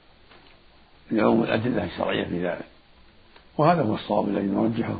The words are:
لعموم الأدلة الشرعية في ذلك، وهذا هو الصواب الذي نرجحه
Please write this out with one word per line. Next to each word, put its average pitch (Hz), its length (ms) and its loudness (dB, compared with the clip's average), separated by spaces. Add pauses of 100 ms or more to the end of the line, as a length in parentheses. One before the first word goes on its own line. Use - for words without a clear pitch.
(1120)
لعموم 113 320 4
الأدلة 113 400 0
الشرعية 95 400 -2
في 87 240 -4
ذلك، - 180 -6 (920)
وهذا 160 260 4
هو 107 120 0
الصواب 104 340 -2
الذي 98 180 0
نرجحه 110 520 -2